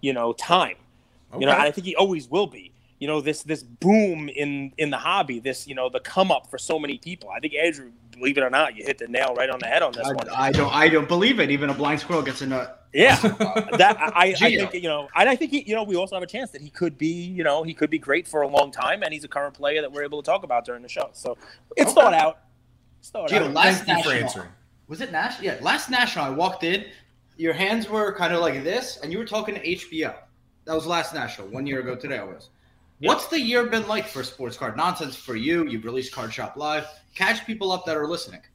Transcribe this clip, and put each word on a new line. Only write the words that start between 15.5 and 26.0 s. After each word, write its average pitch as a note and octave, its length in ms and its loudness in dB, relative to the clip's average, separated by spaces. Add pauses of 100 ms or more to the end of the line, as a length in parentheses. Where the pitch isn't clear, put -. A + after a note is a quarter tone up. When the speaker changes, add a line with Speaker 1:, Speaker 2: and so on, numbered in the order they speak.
Speaker 1:
he, C#4 120 -2
you G#3+ 120 -2
know, A3 80 0
we G3+ 140 -2
also F#3 180 -2
have F#3 80 -4
a F3+ 40 -12
chance - 240 -8
that C#3+ 100 -16
he D3 80 -16
could D#3+ 280 -4
be, D#3 140 -2
you F3 320 -6
know, D3+ 200 2
he D#3+ 100 -6
could D3+ 160 0
be D#3 100 0
great D3 260 0
for D3+ 180 0
a C#3+ 40 0
long C#3+ 240 4
time, F#3 320 -2
and D#3 100 -4
he's D3 120 -12
a - 20 -14
current C#3+ 260 -6
player D3 280 0
that C#3 100 -6
we're C#3+ 120 -6
able D3 180 -6
to C#3+ 40 -10
talk D#3+ 180 2
about A#2+ 200 0
during A#2+ 180 -8
the B2 60 -20
show. C3+ 240 -6
So - 260 -8 (380)
it's - 160 4
Speaker 2:
Okay. C4+ 100 8
Speaker 1:
thought A3 120 10
out. D#3+ 260 4 (600)
It's - 100 -20
thought G3 200 -6
Speaker 3:
Gio, F#3+ 180 4
Speaker 1:
out. C#3 60 -4
Speaker 3:
last F#3+ 300 6
Speaker 2:
Thank F3+ 140 2
you E3 80 0
for D3+ 60 0
Speaker 3:
national. A#2+ 120 0
Speaker 2:
answering. F#2+ 260 -6 (380)
Speaker 3:
Was D#3 140 -12
it - 100 -8
Nash-, F#3 300 -2
yeah, F3+ 200 -4
last F#3+ 280 0
national, B3 360 2